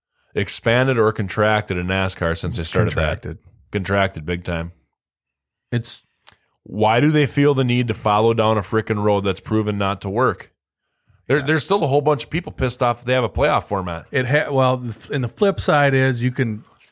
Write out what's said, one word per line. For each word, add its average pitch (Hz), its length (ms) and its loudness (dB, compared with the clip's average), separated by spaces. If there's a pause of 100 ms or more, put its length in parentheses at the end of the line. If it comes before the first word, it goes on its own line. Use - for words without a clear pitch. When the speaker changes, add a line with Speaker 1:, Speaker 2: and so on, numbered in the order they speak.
(340)
Speaker 1:
expanded 120 640 2
or 110 140 4
contracted 107 680 0
in 90 100 -4
nascar 92 500 0
since - 180 -2
they 87 60 -2
Speaker 2:
It's 80 80 -2
Speaker 1:
started 87 240 0
Speaker 2:
contracted. 82 440 -4
Speaker 1:
that? - 340 -20
Contracted 95 540 -2
big 87 180 -4
time. 85 280 -6 (1000)
Speaker 2:
It's - 340 -4 (580)
Speaker 1:
Why 107 360 2
do 143 120 4
they 151 140 4
feel 143 280 2
the 131 100 0
need 123 240 0
to 110 60 0
follow 110 400 2
down 110 240 2
a 101 40 -2
frickin' 107 420 -2
road 104 200 2
that's 98 160 -2
proven 107 380 -2
not 98 240 -2
to 101 80 -6
work? 110 440 -2 (720)
There, 143 120 2
Speaker 2:
Yeah. 135 60 -6
Speaker 1:
there's 151 180 2
still 202 200 0
a 143 40 2
whole 139 140 2
bunch 143 220 2
of - 60 -14
people 175 220 -6
pissed - 320 -2
off 120 160 0
that - 80 -14
they 127 60 0
have 127 100 2
a 107 60 -2
playoff 135 340 0
format. 90 480 -4
Speaker 2:
It 131 160 -2
ha-, 143 240 0
well, 131 260 2
the 123 120 -8
f-, - 200 -10
and 139 140 -2
the 120 40 -2
flip 196 320 0
side 143 360 2
is 131 280 2
you 127 80 0
can, 117 320 -4 (280)